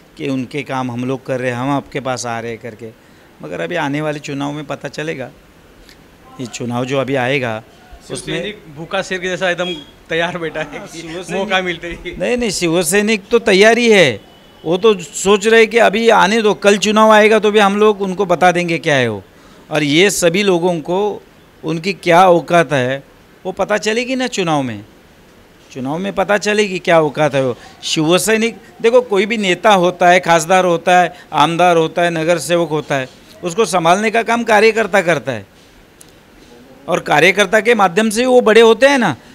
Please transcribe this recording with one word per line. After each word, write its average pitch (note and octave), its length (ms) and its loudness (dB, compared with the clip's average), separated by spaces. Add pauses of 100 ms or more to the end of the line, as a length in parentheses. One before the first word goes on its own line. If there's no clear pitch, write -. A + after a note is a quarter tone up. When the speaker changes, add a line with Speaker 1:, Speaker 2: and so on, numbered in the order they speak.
(160)
Speaker 1:
कि D3+ 120 -8
उनके C3 340 -6
काम C3 280 -6
हम A#2+ 140 -8
लोग C3 220 -6
कर C3 140 -4
रहे B2+ 100 -4
हैं, A#2+ 80 -6
हम C3 120 -4
आपके C#3 300 -6
पास B2 260 -6
आ A#2 140 -6
रहे A#2 100 -10
हैं A2+ 100 -12
करके। A2+ 280 -16 (540)
मगर E3 180 -12
अभी E3+ 160 -6
आने D3 240 -4
वाले D3+ 180 -6
चुनाव C#3+ 340 -10
में D3 120 -12
पता C#3+ 240 -12
चलेगा, C#3+ 420 -10 (1080)
ये B2+ 60 -10
चुनाव A#2+ 380 -6
जो C3+ 140 -4
अभी C3 160 -4
आएगा, B2 480 -4 (480)
उसमें C#3 60 -10
Speaker 2:
शिवसैनिक F#3 420 -10 (180)
भूखा E3+ 260 -8
शेर F#3 160 -8
के F3+ 100 -6
जैसा F3+ 220 -2
एकदम F3 240 -4 (340)
तैयार E3+ 300 -4
बैठा D#3 220 -8
है D#3 180 -10
Speaker 1:
हाँ, - 80 -16
Speaker 2:
कि - 120 -18
Speaker 1:
शिवसैनिक E3+ 440 -8
Speaker 2:
मौका F#3+ 200 -2
मिलते E3+ 240 -8
ही। E3+ 300 -12
Speaker 1:
नहीं, G3+ 200 -4
नहीं, A#3+ 140 -4
शिवसैनिक F#3 800 0
तो A#3 80 2
तैयार A3 400 4
ही A#3+ 120 2
है, D3+ 300 4 (440)
वो E3 120 -2
तो G#3 220 2
सोच F#3+ 480 -2
रहे A3+ 200 4
कि A3+ 120 -2
अभी A3 300 2
आने G#3 340 4
दो, G3+ 120 2
कल G#3 240 2
चुनाव G#3+ 320 4
आएगा G#3+ 280 6
तो G#3 120 0
भी G#3 80 2
हम G3+ 180 2
लोग G#3 260 2
उनको F#3+ 240 -4
बता F3 260 2
देंगे E3+ 260 -2
क्या D3 160 0
है B2 140 2
वो। G2+ 160 -8 (460)
और D#3 120 -2
ये D#3 280 4
सभी F3+ 320 0
लोगों F3 380 0
को G3 420 -6 (420)
उनकी E3 280 -6
क्या F3 360 4
औकात E3 440 2
है, C3+ 320 -4 (420)
वो F#3+ 60 -8
पता G3 260 -2
चलेगी A#3+ 380 -4
ना B3+ 100 -4
चुनाव E3 360 -2
में, G#2+ 220 -8 (880)
चुनाव C3+ 260 -8
में G3 140 -6
पता F#3+ 260 -2
चलेगी G#3 400 -2
क्या E3 220 2
औकात D3 340 0
है C3+ 120 0
वो। A#2+ 100 -4 (260)
शिवसैनिक, G#3 720 0 (260)
देखो, A#3 180 4
कोई G#3+ 260 -2
भी A3+ 100 -4
नेता G3+ 380 2
होता F3+ 340 2
है, F3+ 120 6
खासदार F3+ 440 2
होता F3+ 360 2
है, E3+ 140 0 (180)
आमदार E3+ 440 2
होता E3 260 0
है, F3 80 0
नगर E3 280 0
सेवक E3 300 -2
होता D3 260 -4
है, C3 140 -4 (360)
उसको F3+ 200 0
संभालने F3+ 460 2
का A3+ 120 -2
काम A#3 220 -2
कार्यकर्ता G#3 580 2
करता C#3+ 300 -2
है, G#2 140 -10 (1400)
और F3 120 -2
कार्यकर्ता F3+ 600 2
के A3+ 140 2
माध्यम G3+ 360 0
से G#3 100 -4
ही B3+ 60 0
वो B3+ 140 6
बड़े A3 200 4
होते A3+ 260 4
हैं C#4 120 4
ना। F#3 180 0 (180)